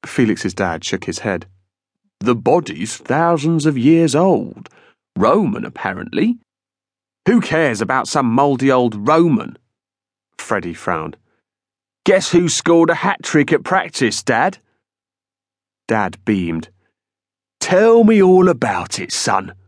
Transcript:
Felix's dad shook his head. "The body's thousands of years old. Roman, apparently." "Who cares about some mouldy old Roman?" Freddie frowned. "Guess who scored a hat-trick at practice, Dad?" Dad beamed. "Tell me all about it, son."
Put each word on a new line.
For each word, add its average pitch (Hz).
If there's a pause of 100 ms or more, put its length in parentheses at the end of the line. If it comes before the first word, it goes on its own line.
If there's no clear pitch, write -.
Felix's 107
dad 87
shook -
his -
head. 92 (720)
"The 117
body's 135
thousands 160
of 147
years 151
old. 160 (480)
Roman, 131
apparently." 101 (880)
"Who 226
cares 143
about 120
some 131
mouldy 135
old 123 (140)
Roman?" 160 (800)
Freddie 87
frowned. 80 (880)
"Guess 190
who 175
scored 165
a 165
hat-trick 165
at 147
practice, 160
Dad?" 131 (1300)
Dad 104
beamed. 85 (880)
"Tell 226
me 208
all 185
about 104
it, -
son." 98 (140)